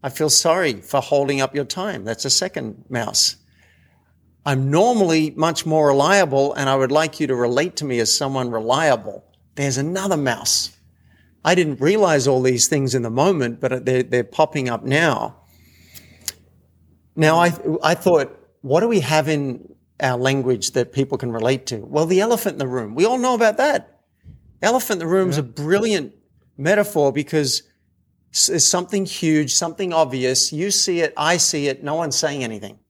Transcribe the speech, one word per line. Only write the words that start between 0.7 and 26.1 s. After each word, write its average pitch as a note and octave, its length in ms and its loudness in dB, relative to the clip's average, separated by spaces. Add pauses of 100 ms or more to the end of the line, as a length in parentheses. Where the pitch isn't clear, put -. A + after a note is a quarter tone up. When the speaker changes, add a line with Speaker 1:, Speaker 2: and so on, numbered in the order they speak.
Speaker 1:
for - 180 -2
holding C#3 400 0
up C3+ 140 -2
your C#3+ 100 -4
time." F3+ 400 -8
That's A2+ 200 -6
a C3 60 -2
second C3 600 -4
mouse. - 460 -2 (1080)
"I'm C3+ 260 -2
normally E3+ 680 2
much D#3+ 280 0
more D#3 220 2
reliable, C#3+ 680 4
and C#3 160 -2
I C3+ 80 2
would C3 160 0
like D#3 280 0
you D3 80 -2
to C3 60 0
relate B2 420 0
to D3+ 80 -8
me B2+ 160 -2
as A2 120 0
someone C3+ 380 -2
reliable." A2+ 760 -2 (300)
There's C#3 240 -2
another F#3 380 -2
mouse. - 560 -2 (720)
I E3 100 4
didn't D#3 260 0
realize D#3+ 480 2
all C3 120 2
these B2+ 280 2
things C3+ 260 0
in B2+ 80 0
the A2+ 80 -4
moment, C3 500 0
but B2+ 240 -4
they're, B2+ 180 2
they're B2 220 0
popping D3+ 440 0
up A#2 160 -4
now. C3+ 520 0 (1800)
Now, D#3+ 220 4
I, F3 140 4 (300)
I D#3+ 120 2
thought, E3 360 2 (320)
what C#3+ 180 2
do A3+ 80 0
we G#3+ 120 2
have D3 280 2
in C#3+ 460 -4 (260)
our B2+ 160 0
language B2+ 560 0
that B2 200 -2
people C3+ 260 -2
can B2 140 -6
relate B2 340 -2
to? A2+ 120 -8
Well, C#3 280 -2
the F#3 140 2
elephant A3 340 0
in - 40 -14
the C3+ 100 -4
room. A#2 260 -6
We D#3+ 100 2
all A#3+ 140 2
know B3+ 160 0
about A3 220 2
that. - 440 -2 (600)
Elephant G#3+ 400 0
in E3 40 -6
the E3 60 0
room F#3 180 2
is C#3+ 60 0
Speaker 2:
Yeah. D#3 40 0
Speaker 1:
a C3 60 -4
brilliant E3+ 680 -2 (420)